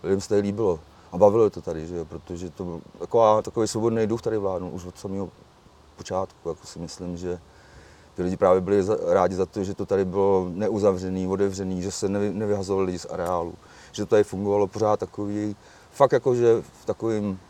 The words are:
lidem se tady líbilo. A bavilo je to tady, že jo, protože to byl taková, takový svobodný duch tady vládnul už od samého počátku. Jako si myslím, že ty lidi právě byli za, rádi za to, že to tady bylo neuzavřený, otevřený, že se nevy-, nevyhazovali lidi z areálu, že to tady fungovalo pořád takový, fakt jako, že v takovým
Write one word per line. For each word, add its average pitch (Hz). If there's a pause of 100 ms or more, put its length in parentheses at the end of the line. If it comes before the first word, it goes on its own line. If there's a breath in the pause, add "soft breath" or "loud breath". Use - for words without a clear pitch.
lidem 98
se -
tady 104
líbilo. 101 (320 loud breath)
A 90
bavilo 104
je 104
to 87
tady, 80
že 87
jo, 82
protože 85
to 92
byl 85 (180)
taková, 107
takový 110
svobodný 113
duch 117
tady 110
vládnul 92
už 87
od -
samého 98 (680)
počátku. -
Jako -
si -
myslím, 87
že 87 (760 loud breath)
ty 92
lidi 90
právě 95
byli 98
za, 107 (160)
rádi 92
za 92
to, 101
že 95
to 98
tady 98
bylo 95
neuzavřený, 95
otevřený, 95
že 95
se -
nevy-, 101
nevyhazovali 98
lidi 90
z -
areálu, 85 (380 loud breath)
že 107
to -
tady 104
fungovalo 101
pořád 104
takový, 104 (360 loud breath)
fakt 139
jako, 127
že 117
v -
takovým 104 (100)